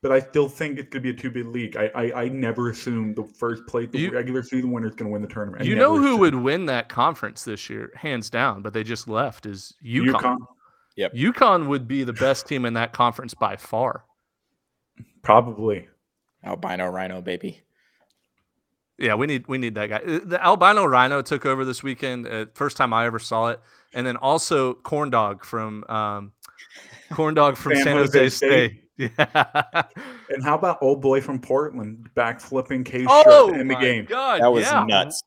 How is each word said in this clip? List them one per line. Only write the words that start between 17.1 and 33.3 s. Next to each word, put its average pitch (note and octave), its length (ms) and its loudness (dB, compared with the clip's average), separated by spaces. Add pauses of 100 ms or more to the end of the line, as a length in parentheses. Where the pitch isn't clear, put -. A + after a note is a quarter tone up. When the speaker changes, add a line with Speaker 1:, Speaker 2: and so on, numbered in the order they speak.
Speaker 3:
baby. F2+ 400 -10 (1400)
Speaker 2:
Yeah, A2 160 0
we B2 100 0
need, C#3 220 -4
we C3 100 -6
need A#2+ 180 -4
that G#2+ 120 -4
guy. G#2+ 180 -4
Uh, D#3+ 180 -2
the F3+ 220 -6
Albino G3 400 6
Rhino C3 360 4
took C#3 240 -4
over C3 200 0
this B2+ 160 -8
weekend. B2+ 460 -8
Uh, A2 260 -8
first C#3+ 240 -4
time B2 160 2
I A2+ 120 2
ever A#2 140 -4
saw A2+ 300 -2
it. A#2 100 -6 (340)
And B2 120 -6
then B2 120 -6
also C3+ 580 0
Corn D3 340 -4
Dog G#2 360 -2
from, A2 400 -8
um, G#2 480 -6 (800)
Corn D#3 220 0
Dog D3 220 4
from C#3+ 180 -2
Speaker 1:
San C#3 100 4
Speaker 2:
San C#3+ 120 2
Speaker 1:
Jose C#3 220 4
Speaker 2:
Jose C3 160 6
State. C3+ 140 0 (220)
Speaker 1:
State. - 140 -20
Speaker 2:
<laughs> - 100 -20
Yeah. - 880 -2 (460)
Speaker 1:
And C3+ 140 -6
how D3 100 0
about E3+ 300 0
old C3+ 180 2
boy C3+ 180 2
from C3+ 200 -8
Portland B2 760 -6
backflipping B2+ 680 -4
Case B2+ 240 -4
Speaker 2:
Oh C#4+ 140 10 (240)